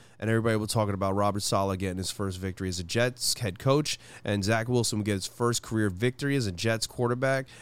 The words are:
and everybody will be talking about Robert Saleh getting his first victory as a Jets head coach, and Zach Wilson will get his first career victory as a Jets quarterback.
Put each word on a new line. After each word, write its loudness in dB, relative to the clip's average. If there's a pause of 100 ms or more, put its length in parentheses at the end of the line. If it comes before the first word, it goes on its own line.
(180)
and -2
everybody 4
will 0
be -6
talking 2
about 0
Robert 2
Saleh 2
getting -2
his -4
first -6
victory -4
as -4
a -6
Jets 0
head -4
coach, 2 (240)
and 2
Zach 2
Wilson 2
will -2
get 2
his -2
first 0
career 0
victory -2
as 0
a -2
Jets -2
quarterback. 0 (160)